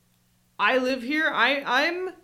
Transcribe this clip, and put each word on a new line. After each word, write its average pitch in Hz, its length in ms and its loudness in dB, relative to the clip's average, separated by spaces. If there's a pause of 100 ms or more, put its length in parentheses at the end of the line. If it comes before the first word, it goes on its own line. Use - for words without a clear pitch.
(580)
I 233 200 2
live 254 240 0
here. 302 300 -2
I, 262 340 2
I'm 349 440 0 (140)